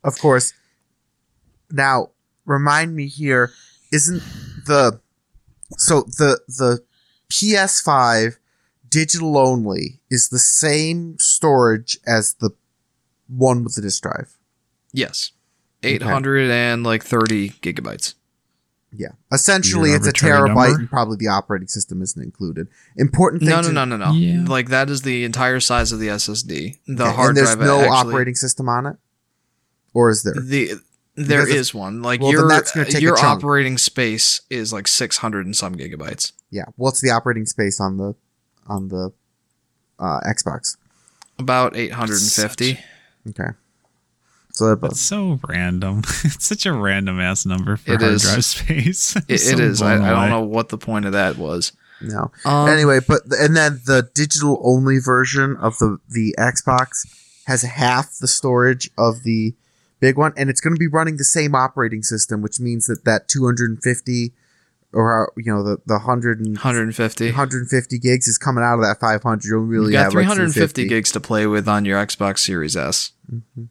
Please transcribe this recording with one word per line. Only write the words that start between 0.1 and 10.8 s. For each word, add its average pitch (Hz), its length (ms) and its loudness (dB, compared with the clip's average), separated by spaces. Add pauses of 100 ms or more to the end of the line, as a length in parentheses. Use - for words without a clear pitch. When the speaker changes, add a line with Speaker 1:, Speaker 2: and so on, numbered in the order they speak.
Speaker 1:
course. 131 360 2 (1160)
Now, 135 400 0 (360)
remind 147 500 0
me 143 120 -6
here, 135 440 0 (400)
isn't 151 320 0 (420)
the, 135 340 4 (800)
so 151 260 2
the, 139 440 2
the 123 360 0 (460)
P 208 260 0
S 190 260 2
five 117 580 2 (500)
digital 156 480 0
only 120 640 0 (100)
is 123 200 0
the 127 100 -2
same 160 800 0